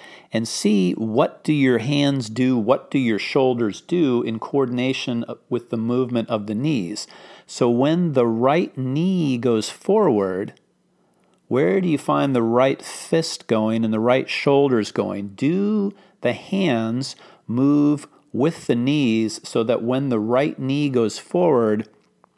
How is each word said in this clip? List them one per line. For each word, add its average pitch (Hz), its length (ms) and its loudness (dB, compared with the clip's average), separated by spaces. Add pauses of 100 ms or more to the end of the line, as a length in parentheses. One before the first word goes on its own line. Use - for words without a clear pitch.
(320)
and 113 160 -2
see 202 460 2
what 113 500 -2
do 151 100 0
your 131 260 4
hands 139 500 -2
do, 127 280 0
what 117 340 0
do 143 80 0
your 113 200 0
shoulders 120 640 0
do 139 400 0
in 113 180 -4
coordination 123 840 -2 (240)
with 120 220 -6
the 120 60 -4
movement 120 520 -2
of 107 180 -4
the 110 80 -4
knees. 110 520 -4 (400)
So 123 220 0
when 151 440 2
the 120 140 2
right 127 500 0
knee 143 600 0
goes 117 320 0
forward, 107 840 0 (920)
where 175 320 2
do 180 80 -2
you 147 120 0
find 143 360 0
the 120 60 2
right 123 400 2
fist - 640 -4
going 113 400 0
and 110 80 0
the 110 60 0
right 123 280 2
shoulders 139 640 2
going? 101 440 -4
Do 196 580 0 (280)
the 123 120 0
hands 127 840 -2 (300)
move 147 640 2 (260)
with 143 340 -2
the 127 80 2
knees 120 680 0
so 117 200 -2
that 113 200 0
when 131 260 -2
the 113 100 0
right 123 380 0
knee 139 320 -2
goes 117 300 0
forward, 117 680 0 (500)